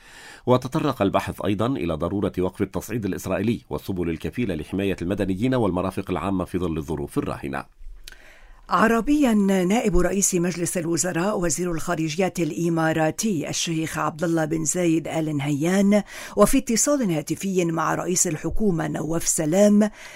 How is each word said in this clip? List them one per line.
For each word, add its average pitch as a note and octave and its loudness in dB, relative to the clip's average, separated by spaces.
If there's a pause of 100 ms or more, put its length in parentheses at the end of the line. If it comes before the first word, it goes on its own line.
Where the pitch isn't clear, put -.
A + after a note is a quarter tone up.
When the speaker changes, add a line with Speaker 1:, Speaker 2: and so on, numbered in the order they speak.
(460)
Speaker 1:
وتطرق B2+ 2
البحث F#2 0
أيضا G#2 0
إلى E2+ -2
ضرورة F2+ -2
وقف F2+ -2
التصعيد G#2 -6
الإسرائيلي F#2+ -2 (100)
والسبل F2 -4
الكفيلة E2+ -4
لحماية F#2 -2
المدنيين G2 0
والمرافق F#2+ -2
العامة F2+ -2
في - -4
ظل E2 -2
الظروف C#2+ -6
الراهنة. C2+ -6 (1040)
Speaker 2:
عربيا، A#3 4 (360)
نائب G3+ 2
رئيس F#3 2
مجلس F3 -2
الوزراء E3+ 0
وزير F3 0
الخارجية D#3+ -2
الإماراتي D#3+ 0
الشيخ D#3+ -2
عبد D3+ -2
الله E3 2
بن D#3+ -2
زايد D#3+ 0
آل D#3 -2
نهيان، F3+ 2 (340)
وفي G#3 6
اتصال B3+ 0
هاتفي F3 -2
مع E3 0
رئيس E3 0
الحكومة E3 0
نواف D#3 -2
سلام، G#3 6 (260)